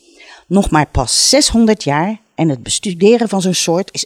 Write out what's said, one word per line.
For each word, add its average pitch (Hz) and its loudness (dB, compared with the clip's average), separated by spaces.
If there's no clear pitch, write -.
Nog 190 2
maar 151 0
pas - -2
zeshonderd 233 2
jaar 165 -2
en 160 0
het 127 -4
bestuderen 214 0
van 190 -2
zo'n 180 0
soort 170 -2
is - -8